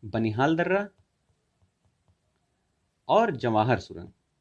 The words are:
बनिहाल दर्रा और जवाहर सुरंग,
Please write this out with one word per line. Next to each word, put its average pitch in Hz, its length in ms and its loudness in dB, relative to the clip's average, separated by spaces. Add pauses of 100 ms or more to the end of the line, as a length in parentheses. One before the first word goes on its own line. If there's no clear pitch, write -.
बनिहाल 113 500 0
दर्रा 185 340 -2 (2250)
और 202 280 2
जवाहर 113 440 2
सुरंग, 87 300 -16 (320)